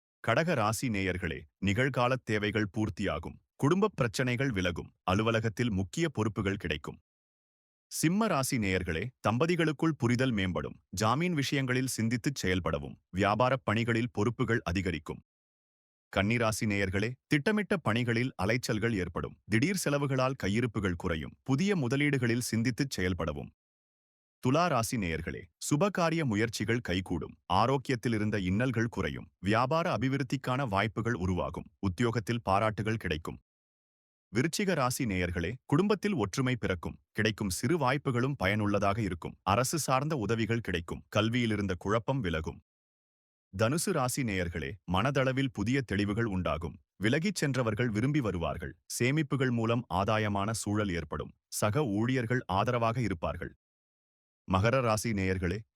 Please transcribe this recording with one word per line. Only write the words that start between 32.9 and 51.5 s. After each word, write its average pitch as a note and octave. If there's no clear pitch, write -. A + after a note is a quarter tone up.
கிடைக்கும். D#2+
விருச்சிக F#3+
ராசி C3
நேயர்களே, F2+
குடும்பத்தில் G3+
ஒற்றுமை B2+
பிறக்கும். F2+
கிடைக்கும் G#2+
சிறு A#2+
வாய்ப்புகளும் C3
பயனுள்ளதாக G2+
இருக்கும். F2
அரசு A#2+
சார்ந்த C#3
உதவிகள் A2+
கிடைக்கும். E2+
கல்வியில் A2+
இருந்த G2+
குழப்பம் A#2
விலகும். D#2+
தனுசு C#3+
ராசி C3+
நேயர்களே, F2
மனதளவில் C3
புதிய A#2+
தெளிவுகள் G#2
உண்டாகும். E2
விலகிச் D#3
சென்றவர்கள் B2
விரும்பி C3
வருவார்கள். D#2
சேமிப்புகள் C3+
மூலம் A#2
ஆதாயமான G2+
சூழல் G#2
ஏற்படும். D#2
சக A#2+